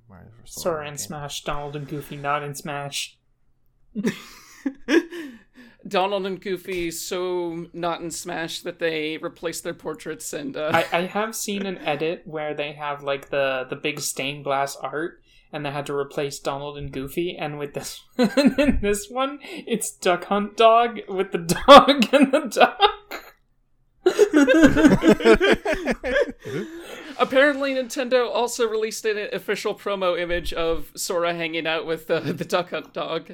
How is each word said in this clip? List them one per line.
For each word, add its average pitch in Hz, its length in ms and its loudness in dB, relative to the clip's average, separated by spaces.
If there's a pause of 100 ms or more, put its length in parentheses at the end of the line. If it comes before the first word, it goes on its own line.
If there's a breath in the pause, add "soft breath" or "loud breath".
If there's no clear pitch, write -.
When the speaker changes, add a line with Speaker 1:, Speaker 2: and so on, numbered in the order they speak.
Speaker 1:
ready 92 220 -20
for - 160 -20
Sora - 180 -14
Speaker 2:
Sora 165 200 -4
in 147 100 -10
Speaker 1:
again. 147 60 -16
Speaker 2:
Smash, 147 440 -10
Donald 147 320 -6
and 143 120 -10
Goofy 147 300 -12
not 143 260 -4
in 143 100 -8
Smash. 143 640 -10 (800)
<laughs> 208 80 -6 (1800 loud breath)
Speaker 3:
Donald 190 400 0
and 190 120 -6
Goofy 180 520 -6
so 175 840 -6
not 170 280 -6
in 170 100 -10
Smash 165 500 -8
that 170 160 -10
they 160 400 -4
replaced 165 460 -8
their 170 100 -6
portraits - 600 -12
and, 147 220 -8
uh, 151 160 -4
Speaker 2:
I, 165 140 -2 (140)
I - 80 -2
have 214 280 -6
seen 202 300 -8
an 190 140 -8
edit 156 460 -4
where 151 280 -8
they 147 200 -8
have, 147 280 -8
like, 139 300 -8
the, 135 380 -2
the 151 60 -8
big 143 260 -6
stained 139 420 -8
glass 139 320 -2
art, - 460 -8 (320 soft breath)
and 147 120 -8
they 143 60 -6
had 143 140 -6
to 143 100 -6
replace 143 440 -6
Donald 143 380 -6
and 143 140 -10
Goofy, 170 460 -6
and 147 200 -8
with 143 160 -10
this, - 360 -12
<laughs> - 80 -20
in 269 640 4
this 202 280 -2
one, 269 340 -4
it's 294 460 -6
Duck - 360 0
Hunt 202 320 -2
Dog 226 500 6
with 190 240 -4
the 196 60 -2
<laughs> - 0 -
dog 247 760 8
and 277 200 6
the 294 160 4
duck. - 840 2 (680)
<laughs> 320 3250 4
Speaker 3:
Apparently, 269 540 2
Nintendo 247 560 0
also 240 380 0
released 220 380 -4
an 208 280 -2
official 196 400 -4
promo 190 460 -2
image 175 340 -2
of 165 420 -2
Sora 170 380 -2
hanging 165 320 -4
out 160 200 -2
with, 160 260 -6
uh, 165 80 2
the 160 260 -6
Duck 180 260 -2
Hunt 156 220 -10
dog, 160 400 -8